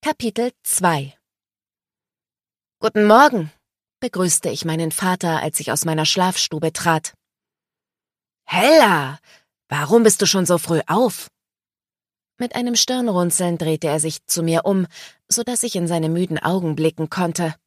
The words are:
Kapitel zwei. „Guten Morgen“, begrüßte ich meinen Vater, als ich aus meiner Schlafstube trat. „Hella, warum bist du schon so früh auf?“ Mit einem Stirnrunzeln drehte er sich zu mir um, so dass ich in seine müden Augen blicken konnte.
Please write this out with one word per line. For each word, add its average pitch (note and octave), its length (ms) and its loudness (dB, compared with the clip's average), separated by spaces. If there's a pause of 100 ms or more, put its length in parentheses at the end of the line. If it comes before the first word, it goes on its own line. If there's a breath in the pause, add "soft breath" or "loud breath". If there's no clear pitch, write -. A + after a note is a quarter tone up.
Kapitel B3 440 -4 (100)
zwei. D3+ 520 -2 (1700)
„Guten G#3+ 260 2
Morgen“, A3 460 6 (480)
begrüßte F3+ 480 -2
ich B2+ 160 -6
meinen D#3+ 260 -2
Vater, F#3 520 -2
als - 180 -6
ich - 100 -8
aus - 140 -2
meiner D#3 220 0
Schlafstube E3+ 680 -2
trat. D#3+ 400 -2 (1300)
„Hella, F#3 720 4 (500 soft breath)
warum D3+ 360 2
bist G#3+ 180 4
du G3 40 2
schon F#3 200 0
so F3 100 2
früh E3 300 0
auf?“ G#3+ 420 0 (1120)
Mit B3 160 -6
einem A#3+ 200 -2
Stirnrunzeln F3+ 840 0
drehte D#3+ 300 -2
er D3+ 120 0
sich D#3 240 -6
zu - 180 -4
mir E3 220 0
um, F#3+ 220 0 (420 loud breath)
so - 140 -2
dass A#3+ 200 -4
ich A#3+ 140 -4
in F3 100 -2
seine D#3+ 220 -2
müden E3+ 300 -2
Augen E3+ 360 -2
blicken D#3 360 -2
konnte. E3+ 440 -4 (120)